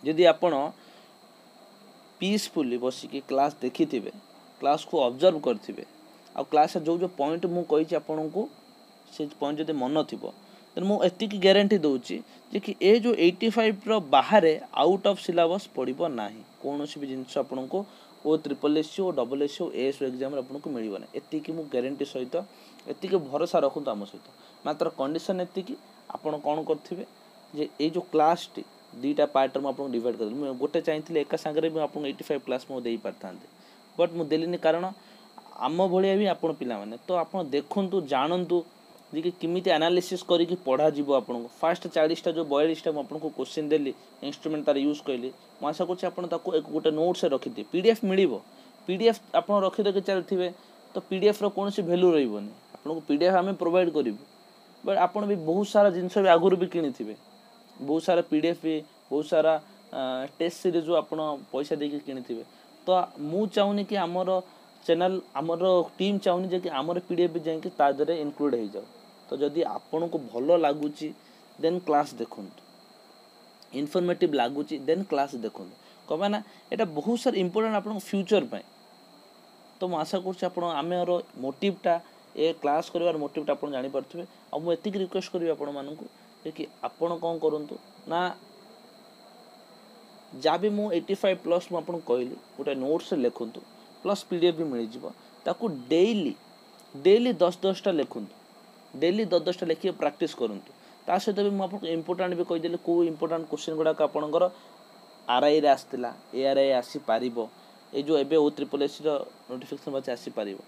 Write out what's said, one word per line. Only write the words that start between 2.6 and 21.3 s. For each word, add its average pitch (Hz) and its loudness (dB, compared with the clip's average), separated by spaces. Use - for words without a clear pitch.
ବସିକି 127 -4
class 139 0
ଦେଖିଥିବେ, 127 -2
କ୍ଲାସ୍କୁ 147 0
observe 135 4
କରିଥିବେ, 117 -4
ଆଉ 139 -4
କ୍ଲାସ୍ରେ 151 2
ଯେଉଁ 165 0
ଯେଉଁ 180 -2
point 160 -2
ମୁଁ 175 0
କହିଛି 160 2
ଆପଣଙ୍କୁ, 156 -4
ସେ - -8
point 147 -2
ଯଦି 156 -2
ମନ 143 0
ଥିବ, 107 -8
ତେଣୁ 185 -2
ମୁଁ 202 4
ଏତିକି 202 0
guarantee 196 6
ଦେଉଛି 143 0
ଯେ - -2
କି 202 -8
ଏ 190 8
ଯେଉଁ 226 2
ଏଇଟି 180 4
ଫାଇଭ୍ର 214 0
ବାହାରେ 160 6
out 190 4
of 196 2
syllabus 175 2
ପଡ଼ିବ 135 -4
ନାହିଁ। 110 -6
କୌଣସି 143 -6
ବି 143 -8
ଜିନିଷ 131 -6
ଆପଣଙ୍କୁ 131 -4
ଓ 147 0
ଟ୍ରିପଲ୍ 147 0
ଏସ୍ 151 -2
ସି, - -6
ଓ 185 0
ଡବଲ୍ 139 -2
ଏସ୍ 143 -4
ସି, 180 -4
ଓ 170 -4
ଏ 113 -4
ଏସ୍ 139 -4
ଏକ୍ଜାମ୍ରେ 135 -4
ଆପଣଙ୍କୁ 135 -10
ମିଳିବ 113 -6
ନାହିଁ। - -14
ଏତିକି 151 -8